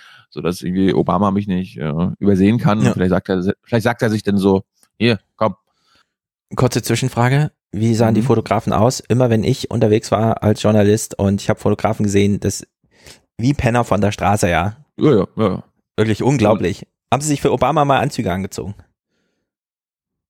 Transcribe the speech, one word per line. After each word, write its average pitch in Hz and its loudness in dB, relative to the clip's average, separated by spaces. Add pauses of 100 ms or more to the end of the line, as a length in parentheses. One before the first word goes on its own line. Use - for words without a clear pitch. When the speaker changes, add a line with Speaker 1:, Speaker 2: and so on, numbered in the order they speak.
(300)
Speaker 1:
sodass 82 -6
irgendwie 92 0
Obama 98 0
mich 101 -2
nicht, 92 -6
äh, 78 -4 (100)
übersehen 101 2
kann. 107 0
Speaker 2:
Ja. 127 2
Speaker 1:
Vielleicht 92 0
sagt 90 -2
er, 92 -2 (100)
vielleicht 110 -2
sagt 120 -2
er 117 0
sich 107 -2
dann 101 0
so, 95 2 (340)
hier, 113 0 (180)
komm. 110 -2 (1000)
Speaker 2:
Kurze 123 -2
Zwischenfrage, 127 -2 (180)
wie 113 0
sahen 110 2
die 107 2
Speaker 1:
Mhm. 117 0
Speaker 2:
Fotografen 110 0
aus? 120 2
Immer 123 0
wenn 113 0
ich - -2
unterwegs 113 0
war 110 0
als 104 2
Journalist 107 2
und 98 0
ich - -4
hab 107 -4
Fotografen 107 -2
gesehen, 101 0
das - -6 (680)
wie 127 2
Penner 117 0
von 101 0
der 101 2
Straße, 98 0
ja. 87 0 (220)
Speaker 1:
Ja, 143 4
ja, 92 2 (100)
ja, 107 2
ja. 92 -4 (320)
Speaker 2:
Wirklich 110 0
unglaublich. 107 0 (280)
Haben 131 2
sie 151 -4
sich 143 -2
für 165 2
Obama 143 2
mal 139 2
Anzüge 110 -4
angezogen? 95 -8 (1500)